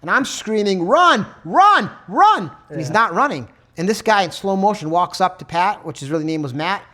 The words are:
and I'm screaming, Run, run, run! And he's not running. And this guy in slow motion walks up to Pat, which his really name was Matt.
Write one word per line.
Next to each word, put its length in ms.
and 80
I'm 140
screaming, 600
Run, 400
run, 460
run! 420
And 100
he's 120
not 240
running. 340
And 120
this 140
guy 200
in 80
slow 260
motion 340
walks 300
up 200
to 40
Pat, 400
which 160
his 100
really 140
name 180
was 120
Matt. 280